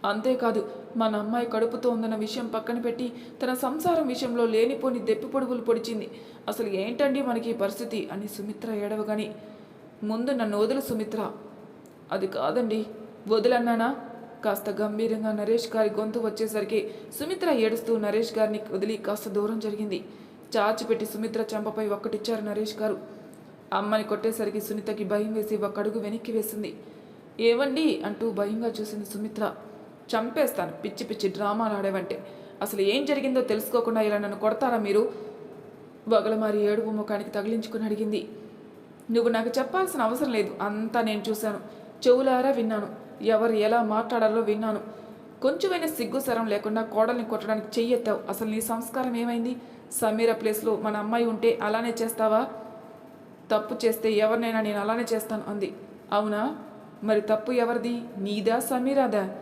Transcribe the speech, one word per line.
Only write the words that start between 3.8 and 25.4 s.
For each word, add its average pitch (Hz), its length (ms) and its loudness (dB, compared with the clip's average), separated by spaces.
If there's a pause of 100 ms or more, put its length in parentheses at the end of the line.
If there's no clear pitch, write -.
విషయంలో 240 380 0
లేనిపోని 240 520 2
దెప్పి 220 280 0
పొడుగులు 254 340 0
పొడిచింది. 226 500 -2 (380)
అసలు 220 180 -2
ఏంటండి 240 560 0
మనకి 233 280 -2
ఈ - 20 -2
పరిస్థితి?" 220 600 -2
అని 202 160 -6
సుమిత్ర 208 440 -8
ఏడవగానే, 214 600 -2 (680)
"ముందు 220 280 -2
నన్ను 220 280 0
వదులు 226 220 2
సుమిత్ర." 214 500 -4 (800)
"అది 98 140 0
కాదండి." 214 600 0 (420)
"వదులన్నానా?" 233 680 4 (480)
కాస్త 208 260 0
గంభీరంగా 214 640 0
నరేష్ 214 440 0
గారి 220 140 4
గొంతు 214 280 -2
వచ్చేసరికి 214 720 -2 (300)
సుమిత్ర 359 300 0
ఏడుస్తూ 226 480 2
నరేష్ 214 400 0
గారిని 214 220 2 (120)
వదిలి 202 240 0
కాస్త 208 320 -4
దూరం 208 300 0
జరిగింది. 208 460 -4 (520)
చాచిపెట్టి 220 500 2
సుమిత్ర 220 380 -2 (100)
చెంపపై 214 340 -2
ఒక్కటిచ్చారు 214 560 -2
నరేష్ 214 320 -4
గారు. - 220 0 (720)
అమ్మని 208 320 2
కొట్టేసరికి 214 560 0
సునీతకి 214 440 -4
భయం 208 280 0
వేసి 214 240 0